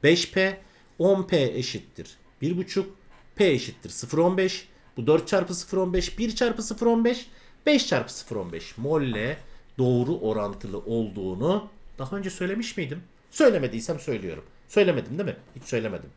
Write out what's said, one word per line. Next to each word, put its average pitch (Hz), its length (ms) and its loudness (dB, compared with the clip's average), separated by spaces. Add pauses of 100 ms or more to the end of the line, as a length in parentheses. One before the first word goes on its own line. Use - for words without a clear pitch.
beş 170 280 4
P, 190 300 0 (380)
on 190 240 4
P 180 180 2
eşittir 110 640 -4 (340)
bir 170 160 -2
buçuk, 190 380 -4 (400)
P 208 100 4
eşittir - 440 0
sıfır - 280 -4
on 180 200 4
beş. 190 320 -2 (280)
Bu 117 100 -2
dört 165 200 4
çarpı 180 280 0
sıfır - 220 -4
on 185 160 0
beş, 180 260 -2
bir 226 160 -2
çarpı 226 280 0
sıfır 220 220 -4
on 233 200 4
beş, 240 240 0 (360)
beş 294 220 4
çarpı 127 260 0
sıfır - 220 -10
on 90 160 -6
beş. - 260 -12
Molle 131 600 0 (400)
doğru 123 400 2
orantılı 101 600 -4
olduğunu 110 920 -2 (300)
daha 135 200 -8
önce 190 120 -6
söylemiş 196 480 -6
miydim? 156 260 -6 (280)
Söylemediysem 147 680 2
söylüyorum. 95 440 -6 (240)
Söylemedim, 156 500 2
değil 185 120 -4
mi? 101 60 -6 (200)
Hiç - 80 -18
söylemedim. 110 540 -4